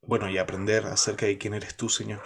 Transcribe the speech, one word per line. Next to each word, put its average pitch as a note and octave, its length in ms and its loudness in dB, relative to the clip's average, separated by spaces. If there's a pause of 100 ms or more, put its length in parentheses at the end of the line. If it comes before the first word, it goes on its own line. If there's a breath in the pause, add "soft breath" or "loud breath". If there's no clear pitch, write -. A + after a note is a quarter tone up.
bueno, G#2 300 0
y F#2+ 80 0
aprender G2+ 480 2
acerca - 400 0
de G2+ 120 2
quién G#2 160 -4
eres - 220 -8
tú, A2+ 120 -2
Señor. G#2+ 380 -2